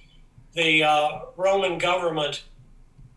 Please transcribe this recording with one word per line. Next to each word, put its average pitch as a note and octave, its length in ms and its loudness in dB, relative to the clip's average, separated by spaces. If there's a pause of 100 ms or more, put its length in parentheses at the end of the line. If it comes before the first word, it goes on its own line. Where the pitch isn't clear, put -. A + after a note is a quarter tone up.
(540)
The, D#3+ 300 2
uh, D3+ 360 2 (160)
Roman F#3+ 420 0
government, D#3 680 -2 (720)